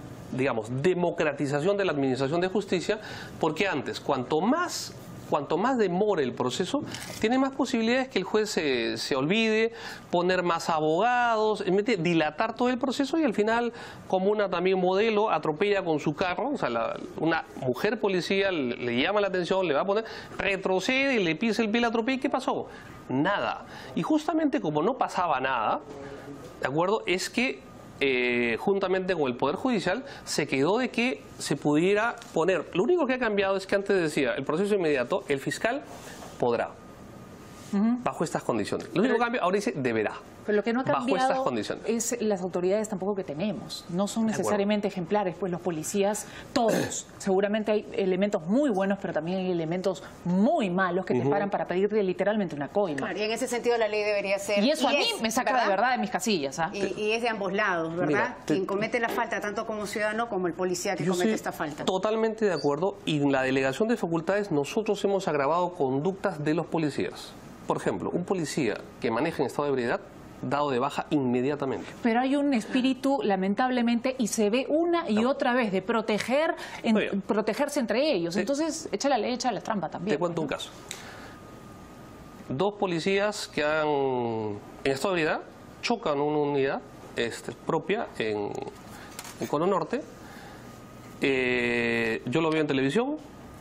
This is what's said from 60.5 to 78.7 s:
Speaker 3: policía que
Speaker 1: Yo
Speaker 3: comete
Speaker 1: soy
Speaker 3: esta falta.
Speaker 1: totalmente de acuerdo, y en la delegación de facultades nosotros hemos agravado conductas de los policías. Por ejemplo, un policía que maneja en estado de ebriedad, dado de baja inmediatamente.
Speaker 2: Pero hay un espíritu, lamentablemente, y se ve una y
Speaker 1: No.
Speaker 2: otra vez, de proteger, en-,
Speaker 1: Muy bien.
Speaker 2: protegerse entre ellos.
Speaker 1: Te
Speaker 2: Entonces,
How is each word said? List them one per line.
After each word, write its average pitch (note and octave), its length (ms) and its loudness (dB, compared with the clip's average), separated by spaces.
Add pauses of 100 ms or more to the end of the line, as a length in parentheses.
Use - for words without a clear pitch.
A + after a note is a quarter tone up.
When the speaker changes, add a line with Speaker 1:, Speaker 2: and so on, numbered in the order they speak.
Speaker 3:
policía F#3 420 -2
que D3+ 100 -2
Speaker 1:
Yo F#3 80 2
Speaker 3:
comete F3+ 160 2
Speaker 1:
soy G#3+ 60 2
Speaker 3:
esta F3 180 -4
falta. D3 320 -6
Speaker 1:
totalmente A3 600 0
de F#3 80 4
acuerdo, D3+ 520 0
y D3 140 2
en C#3+ 120 4
la C3 100 4
delegación C3+ 460 2
de A#3 100 2
facultades F#3+ 540 0
nosotros G3 540 0
hemos G3 220 2
agravado E3 460 2
conductas D3+ 720 0
de F3+ 100 2
los E3+ 140 0
policías. - 640 -2 (340)
Por D#3+ 120 0
ejemplo, G#2+ 320 -2
un F3 160 -2
policía D3+ 500 -2 (240)
que - 100 0
maneja D3+ 320 0
en B2 60 0
estado D3 160 -8
de D3 60 -2
ebriedad, C3+ 320 -2 (400)
dado C#3+ 280 -2
de B2 100 0
baja C#3 320 -4
inmediatamente. C3 760 0 (160)
Speaker 2:
Pero A#3 160 2
hay C4 160 0
un C#4+ 180 0
espíritu, C4 720 0
lamentablemente, A#3 960 0
y A3 80 0
se G#3 220 2
ve B3+ 180 2
una E4+ 420 2
y G#3+ 60 4
Speaker 1:
No. A3+ 140 4
Speaker 2:
otra C#4 240 2
vez, A#3+ 180 2
de F#3 100 2
proteger, A#3 720 0 (280)
en-, A#3 120 2
Speaker 1:
Muy F#3+ 80 4
bien. F#3+ 180 -2
Speaker 2:
protegerse A3 580 0
entre B3+ 320 2
ellos. E3+ 220 0
Speaker 1:
Te F#3 80 0
Speaker 2:
Entonces, C#4+ 500 -2